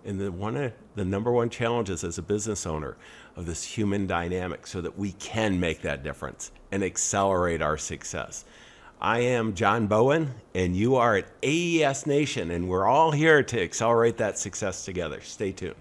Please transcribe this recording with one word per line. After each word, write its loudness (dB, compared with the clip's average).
in -6
the -4
one -6
of -4
the -2
number 0
one 2
challenges -2
as -6
a -8
business -2
owner -6
of -8
this -6
human -2
dynamic -4
so -8
that -8
we -4
can 0
make 0
that -4
difference -10
and -2
accelerate 2
our 0
success. -10
I 0
am 0
John 2
Bowen, 4
and 2
you 4
are 6
at -2
A 2
E 2
S 0
Nation, 0
and -2
we're 2
all 6
here 6
to -2
accelerate 4
that -2
success -6
together. -6
Stay -6
tuned. -8